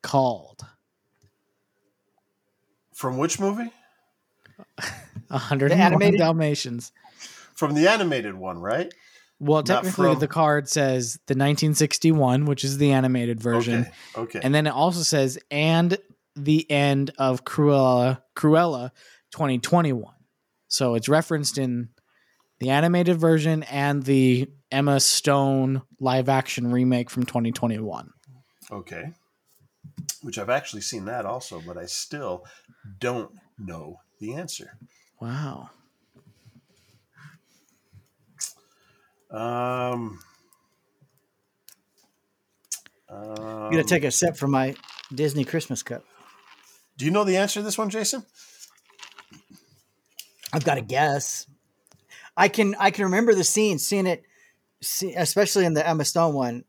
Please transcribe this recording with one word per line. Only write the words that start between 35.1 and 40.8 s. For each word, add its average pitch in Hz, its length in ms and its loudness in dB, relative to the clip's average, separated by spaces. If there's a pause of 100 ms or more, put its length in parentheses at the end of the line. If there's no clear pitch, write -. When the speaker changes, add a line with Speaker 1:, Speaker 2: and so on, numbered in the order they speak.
Speaker 1:
Wow. 120 480 -8 (3500)
Speaker 2:
Um, 120 880 -6 (3000)